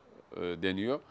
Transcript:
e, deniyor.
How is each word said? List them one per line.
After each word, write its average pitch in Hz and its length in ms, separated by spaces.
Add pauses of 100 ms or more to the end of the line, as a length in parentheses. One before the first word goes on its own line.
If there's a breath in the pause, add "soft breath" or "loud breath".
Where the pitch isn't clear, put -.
(360)
e, 90 40
deniyor. 95 600 (100)